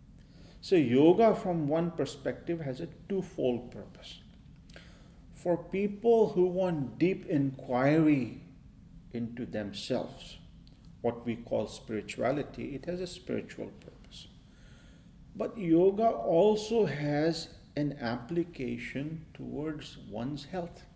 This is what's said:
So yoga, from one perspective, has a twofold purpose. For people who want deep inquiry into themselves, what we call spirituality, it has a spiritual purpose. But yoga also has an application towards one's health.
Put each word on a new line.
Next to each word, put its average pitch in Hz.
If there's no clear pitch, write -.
So -
yoga, 170
from 170
one 165
perspective, 156
has 135
a 165
twofold 131
purpose. -
For 170
people 208
who 180
want 175
deep 185
inquiry 139
into 117
themselves, -
what -
we 117
call 113
spirituality, 120
it 135
has 180
a 180
spiritual -
purpose. -
But -
yoga 196
also 208
has 147
an 147
application 139
towards 143
one's 120
health. 170